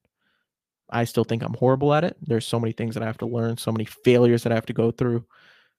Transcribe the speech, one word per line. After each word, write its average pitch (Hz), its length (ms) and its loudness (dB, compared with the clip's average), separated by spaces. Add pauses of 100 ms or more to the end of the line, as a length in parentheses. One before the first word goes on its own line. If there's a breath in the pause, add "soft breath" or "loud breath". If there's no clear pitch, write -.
(880)
I 117 160 0
still 113 180 0
think 113 180 -4
I'm 113 120 -6
horrible 131 400 2
at 156 100 2
it. - 180 -4
There's 113 240 -2
so 117 140 -2
many 113 140 -4
things 113 220 -6
that 113 80 -6
I - 20 -4
have 110 140 -8
to 120 60 -6
learn, 117 300 -2
so - 160 -4
many 110 140 -4
failures 120 580 4
that 117 80 0
I 113 40 0
have 110 100 -2
to 120 80 -8
go 117 180 0
through. 117 340 -2 (540 soft breath)